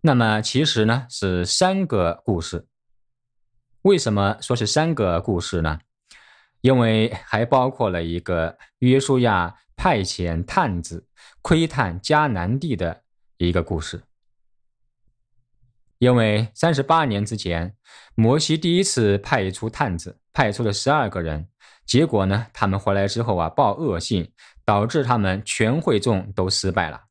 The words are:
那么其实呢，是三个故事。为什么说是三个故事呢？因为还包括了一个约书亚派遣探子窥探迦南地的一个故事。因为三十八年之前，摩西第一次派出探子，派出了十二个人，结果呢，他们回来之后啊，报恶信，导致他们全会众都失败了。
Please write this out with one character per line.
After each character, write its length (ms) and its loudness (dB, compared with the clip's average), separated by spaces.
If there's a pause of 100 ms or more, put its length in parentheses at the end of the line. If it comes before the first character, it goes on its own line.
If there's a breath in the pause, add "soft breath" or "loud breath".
那 120 4
么 280 2
其 220 0
实 200 0
呢， 240 0
是 380 -2
三 400 0
个 380 -2
故 160 -2
事。 260 -10 (1160)
为 140 6
什 160 0
么 300 0
说 140 -2
是 100 -2
三 260 0
个 280 0
故 200 -2
事 220 -4
呢？ 160 -2 (840 soft breath)
因 180 4
为 340 2 (120)
还 200 0
包 240 2
括 220 -2
了 140 -2
一 160 -4
个 360 -4 (220 soft breath)
约 220 4
书 180 0
亚 380 2 (180 soft breath)
派 260 2
遣 440 -4
探 360 -2
子 280 -12 (320 soft breath)
窥 260 2
探 340 -4
迦 280 2
南 320 -2
地 160 -4
的 260 -6 (360)
一 120 2
个 140 0
故 160 -4
事。 220 -12 (2000)
因 160 4
为 400 2
三 180 0
十 120 0
八 200 2
年 220 -2
之 100 -6
前， 400 -4 (380 loud breath)
摩 240 4
西 180 0
第 200 0
一 80 2
次 340 2
派 320 -2
出 180 -8
探 300 -4
子， 220 -14 (120)
派 200 0
出 100 -4
了 100 0
十 160 -2
二 220 0
个 100 -6
人， 280 -6 (360 soft breath)
结 220 2
果 200 0
呢， 260 0
他 160 -2
们 100 -2
回 160 0
来 140 0
之 160 -2
后 120 -2
啊， 120 -2
报 260 0
恶 240 -4
信， 340 -4 (320 soft breath)
导 220 2
致 160 -2
他 160 2
们 260 -2
全 360 0
会 180 0
众 340 -2
都 160 -2
失 220 -2
败 200 -2
了。 200 -16